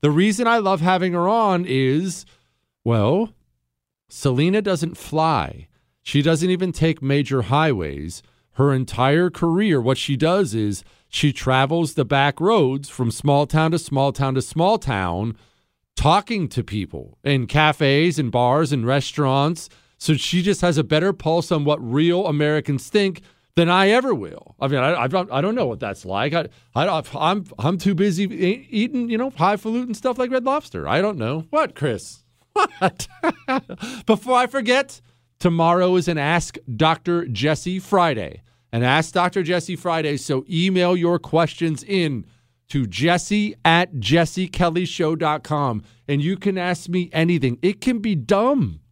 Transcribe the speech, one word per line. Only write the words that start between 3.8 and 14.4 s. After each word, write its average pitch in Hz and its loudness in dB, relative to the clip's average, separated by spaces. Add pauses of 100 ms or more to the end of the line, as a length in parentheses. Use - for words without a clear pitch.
Selena 160 0
doesn't 175 -2
fly. 147 -2 (380)
She - 0
doesn't 165 2
even 185 -2
take 165 0
major 135 0
highways. 90 -2 (300)
Her 143 4
entire 135 2
career, 170 2
what 127 2
she 139 -4
does 160 0
is 104 -2 (260)
she - 0
travels 139 0
the 143 0
back 139 0
roads 151 0
from 117 -2
small 143 2
town 156 2
to 170 0
small 139 0
town 135 -2
to 131 0